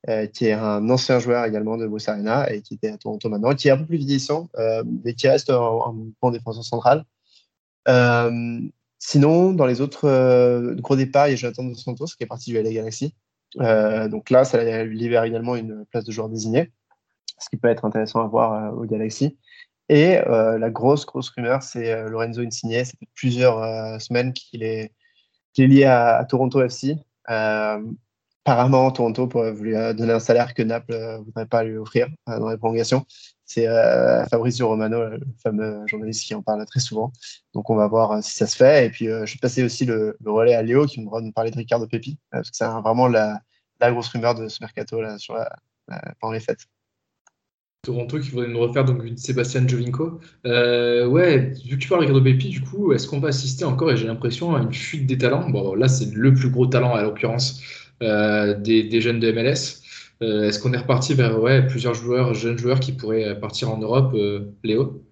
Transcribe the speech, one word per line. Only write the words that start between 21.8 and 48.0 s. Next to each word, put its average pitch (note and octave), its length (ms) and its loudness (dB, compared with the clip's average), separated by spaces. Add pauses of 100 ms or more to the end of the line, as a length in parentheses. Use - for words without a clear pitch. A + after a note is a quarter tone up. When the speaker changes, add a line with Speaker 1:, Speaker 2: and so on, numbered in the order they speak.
Speaker 1:
euh, A2 200 -4
Lorenzo A2+ 320 -6
Insigne. A#2 420 -4
Ça B2+ 160 -10
fait - 140 -20
plusieurs, B2 480 2
euh, A2 360 -6
semaines B2+ 360 -2
qu'il - 280 -12
est, A2 300 -6 (640)
qu'il C3+ 100 6
est C3 40 8
lié C#3 160 10
à, A#2+ 340 6
à C3 80 -2
Toronto C3 340 0
F B2 100 2
C. C3+ 260 -6 (340)
Euh, G#2+ 500 -2 (640)
apparemment, C3 460 4
Toronto B2 360 -2
pourrait A2+ 280 -2
lui, G#2+ 200 -4
euh, A2+ 200 -2
donner A2+ 180 0
un A2+ 80 2
salaire A#2+ 320 2
que B2+ 100 -2
Naples, A#2 300 -4
euh, A2+ 280 -8
voudrait A2 260 -10
pas A#2 180 0
lui A2 140 -6
offrir, A#2 280 -2 (220)
euh, A2+ 100 -6
dans A2+ 120 -4
les A2 80 -6
prolongations. A2+ 480 -2 (400)
C'est, A#2 200 0
euh, A#2 600 4
Fabrizio A#2 420 0
Romano, A2 400 0
le A2 120 -10 (220)
fameux G#2+ 440 -4
journaliste A2 400 -8
qui A2 80 -8
en - 80 -8
parle G#2+ 240 -4
très - 140 -4
souvent. A2 300 -4 (440)
Donc, A2 160 -6
on A2+ 40 2
va G#2+ 140 4
voir, A2 240 2
euh, G#2+ 80 -2
si - 160 -10
ça G#2+ 100 0
se - 100 -6
fait. C3+ 280 8
Et A2 60 0
puis, A2+ 180 -6
euh, A2 160 -4
je G#2 80 -8
vais - 80 -14
passer B2+ 240 0
aussi A#2+ 220 -2
le, A2 360 -2
le G#2+ 80 -6
relais A2+ 240 4
à A2+ 60 2
Léo B2 240 4
qui C3 180 -6
va A2 200 -8
nous A2 100 -10
parler A2+ 180 -2
de A#2+ 60 -10
Ricardo A#2 300 -2
Pepi, A#2+ 320 -8 (160)
euh, B2 60 -4
parce - 100 -12
que - 80 -16
c'est A2+ 60 -2
un, A2+ 180 -6
vraiment A#2+ 260 4
la, G#2+ 320 2 (400)
la A#2+ 100 4
grosse A#2+ 180 -4
rumeur A#2+ 260 -2
de A2+ 140 -8
ce - 120 -16
mercato A2+ 400 -8
là, G#2+ 160 -8
sur - 160 -16
la, A2+ 160 -6 (400)
la, - 320 -14
pendant A2+ 140 -6
les A2+ 60 -4
fêtes. - 260 -6 (1200)
Speaker 2:
Toronto B2 340 -6